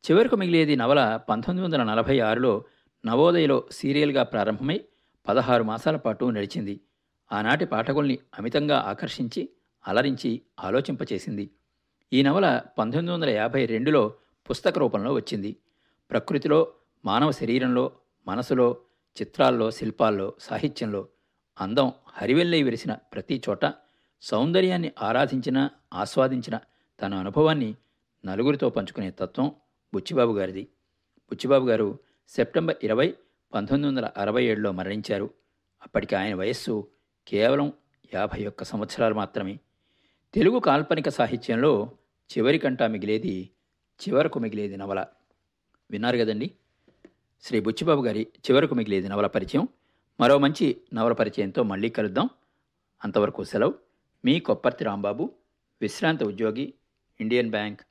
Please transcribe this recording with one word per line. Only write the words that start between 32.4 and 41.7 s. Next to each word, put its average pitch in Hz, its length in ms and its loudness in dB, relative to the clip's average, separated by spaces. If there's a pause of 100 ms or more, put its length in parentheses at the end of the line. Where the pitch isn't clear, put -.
ఇరవై, 123 320 2 (400)
పంతొమ్మిది 139 340 0
వందల 131 280 -2
అరవై 104 280 0
ఏడులో 107 280 0
మరణించారు. 101 640 -4 (480)
అప్పటికి 104 340 -2
ఆయన 98 180 -2
వయస్సు 107 540 -4 (400)
కేవలం 135 440 2 (420)
యాభై 104 320 -4
ఒక్క 95 180 -10
సంవత్సరాలు 107 500 -2
మాత్రమే. 101 440 -6 (760)
తెలుగు 226 240 4
కాల్పనిక 151 500 0
సాహిత్యంలో 117 840 0 (460)